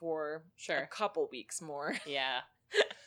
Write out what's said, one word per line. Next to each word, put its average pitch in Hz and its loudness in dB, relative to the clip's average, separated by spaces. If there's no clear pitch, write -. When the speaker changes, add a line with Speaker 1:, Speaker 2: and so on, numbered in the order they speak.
Speaker 1:
for 156 -2
Speaker 2:
Sure. 160 0
Speaker 1:
a 139 -2
couple 165 0
weeks - -8
more. 151 -2
<laughs> - -12
Speaker 2:
Yeah. 131 2